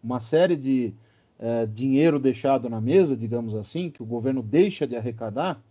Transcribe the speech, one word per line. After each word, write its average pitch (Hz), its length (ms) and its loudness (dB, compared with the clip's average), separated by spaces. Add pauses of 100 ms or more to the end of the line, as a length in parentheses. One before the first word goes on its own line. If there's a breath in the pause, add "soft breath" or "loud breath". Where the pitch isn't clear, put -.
uma 120 180 -4
série 170 360 4
de, 131 380 0 (440 soft breath)
eh, 117 280 -2
dinheiro 135 520 2
deixado 131 500 0
na 113 120 -6
mesa, 143 360 4
digamos 113 380 -4
assim, 160 360 -6
que 143 120 -16
o 117 40 -12
governo 120 360 -4
deixa 151 440 2
de 120 100 -6
arrecadar 117 640 -6 (100)